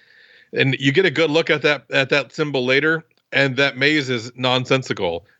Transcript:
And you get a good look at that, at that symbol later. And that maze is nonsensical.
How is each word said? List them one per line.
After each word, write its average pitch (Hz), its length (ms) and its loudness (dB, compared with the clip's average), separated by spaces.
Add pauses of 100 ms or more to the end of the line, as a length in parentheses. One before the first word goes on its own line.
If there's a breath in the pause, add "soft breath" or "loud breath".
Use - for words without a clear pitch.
(520 soft breath)
And 131 280 0
you 139 100 2
get 165 140 2
a 180 60 0
good 151 200 0
look 160 200 0
at 147 120 0
that, 147 280 0
at 139 180 0
that 139 240 0
symbol 143 320 -2
later. 151 400 0 (320)
And 135 220 2
that 139 180 2
maze 143 320 0
is 123 260 -6
nonsensical. 127 920 -2 (140)